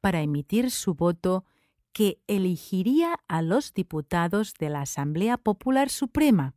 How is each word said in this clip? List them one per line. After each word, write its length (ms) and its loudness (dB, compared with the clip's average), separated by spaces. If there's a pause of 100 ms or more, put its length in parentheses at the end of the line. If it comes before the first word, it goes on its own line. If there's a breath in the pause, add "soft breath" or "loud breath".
para 220 0
emitir 480 0
su 240 -2
voto 500 0 (480)
que 340 0
elegiría 1000 0
a 140 0
los 320 0
diputados 800 -2
de 160 -4
la 100 -4
Asamblea 560 -2
Popular 540 0
Suprema. 680 2